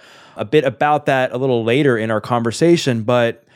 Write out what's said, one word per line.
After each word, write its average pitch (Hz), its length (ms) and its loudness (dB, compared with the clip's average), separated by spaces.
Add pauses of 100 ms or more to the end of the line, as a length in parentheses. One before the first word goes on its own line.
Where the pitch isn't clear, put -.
(360)
a - 80 -8
bit 143 200 2
about 147 420 0
that 131 260 0
a 123 60 -8
little 123 260 -2
later 123 360 2
in 110 100 -4
our 110 100 0
conversation. 120 840 0
But 120 400 0 (120)